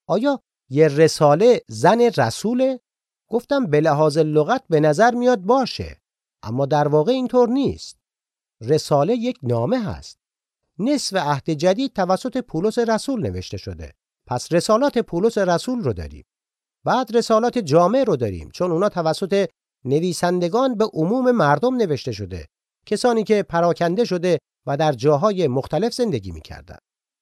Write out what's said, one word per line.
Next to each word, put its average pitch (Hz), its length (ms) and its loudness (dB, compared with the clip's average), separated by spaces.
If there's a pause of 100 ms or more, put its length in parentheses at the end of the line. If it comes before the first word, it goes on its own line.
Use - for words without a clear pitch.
«آیا 254 340 0 (280)
یه 151 200 4
رساله 156 800 4
زن 160 320 2
رسوله؟» 240 800 0 (480)
گفتم: 254 380 -2
«به 147 140 2
لحاظ 151 380 2
لغت 156 500 2
به 156 120 2
نظر 160 340 4
میاد 247 260 2
باشه، 214 600 -2 (420)
اما 127 240 -4
در 147 220 2
واقع 151 240 2
اینطور 247 360 2
نیست. 233 500 -4 (600)
رساله 147 540 0
یک 247 280 -4
نامه 127 400 -2
هست. 90 360 -10 (600)
نصف 233 380 -2
عهد 147 340 -2
جدید 185 420 0
توسط 190 460 -2
پولس 214 400 -4
رسول 226 420 -2
نوشته 95 360 -6
شده. 80 380 -14 (320)
پس 123 260 -6
رسالات 226 460 2
پولس 214 400 -2
رسول 196 440 -2
رو 127 100 -2
داریم. 76 320 -14 (600)
بعد 220 320 0
رسالات 226 420 0
جامع 180 460 2
رو 185 120 0
داریم، 95 340 -6
چون 180 220 -4
اونا 185 160 0
توسط 175 640 -2 (340)
نویسندگان 175 920 0
به 208 100 0
عموم 226 460 0
مردم 208 460 2
نوشته 151 360 -2
شده، 92 340 -10 (400)
کسانی 226 380 0
که 208 180 2
پراکنده 170 600 0
شده 180 340 0 (280)
و 143 100 -2
در 156 160 2
جاهای 151 560 2
مختلف 151 460 -2
زندگی 120 380 -4
می‌کردن.» 78 460 -18 (440)